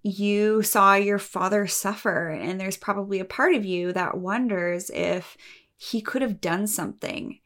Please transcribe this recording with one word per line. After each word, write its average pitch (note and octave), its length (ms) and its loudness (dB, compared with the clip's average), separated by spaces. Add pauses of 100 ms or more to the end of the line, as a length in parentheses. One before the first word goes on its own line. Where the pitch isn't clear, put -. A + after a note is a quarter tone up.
you G#3 600 2
saw G3 300 6
your G3+ 260 4
father G3 480 0
suffer, F3+ 600 -2
and D#3+ 320 -4
there's F#3+ 160 -4
probably G3 420 -4
a F#3 60 -4
part D4+ 300 2
of A3 100 0
you F3+ 300 -2
that F3+ 240 -2
wonders F#3 720 -2
if F3 480 -4 (400)
he - 240 -4
could B3+ 180 -2
have A#3 200 -2
done F3+ 260 0
something - 800 -6